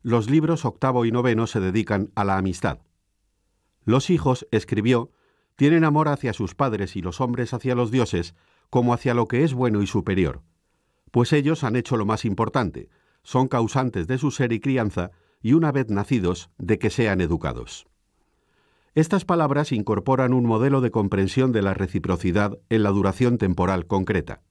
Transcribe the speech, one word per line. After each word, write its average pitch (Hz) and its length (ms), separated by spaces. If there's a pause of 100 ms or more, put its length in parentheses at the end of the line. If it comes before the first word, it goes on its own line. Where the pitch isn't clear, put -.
los 117 280
libros 156 340
octavo 123 400
y 113 80
noveno 117 340
se 110 140
dedican 98 540
a 104 100
la 98 140
amistad. 92 400 (1040)
"Los 123 240
hijos", 151 420
escribió, 117 600 (460)
"tienen 160 280
amor 151 240
hacia 135 240
sus 98 220
padres 107 420
y 92 60
los 87 180
hombres 120 320
hacia 123 220
los 120 160
dioses, 107 440 (360)
como 123 240
hacia 123 180
lo 117 160
que 127 160
es 151 80
bueno 117 300
y 98 40
superior, 92 540 (720)
pues 120 240
ellos 147 300
han 113 120
hecho 120 220
lo 101 80
más 107 180
importante, 98 640 (340)
son 131 240
causantes 117 600
de 127 100
su 139 140
ser 117 240
y 101 60
crianza, 107 500 (320)
y 117 100
una 160 180
vez 127 200
nacidos, 98 680
de 98 220
que 110 100
sean 101 320
educados". 76 680 (1080)
Estas 160 320
palabras 147 440
incorporan 123 640
un 123 140
modelo 127 340
de 123 100
comprensión 101 640
de 110 80
la 98 140
reciprocidad 95 840 (120)
en 110 140
la 101 60
duración 101 460
temporal 92 500
concreta. 95 540 (100)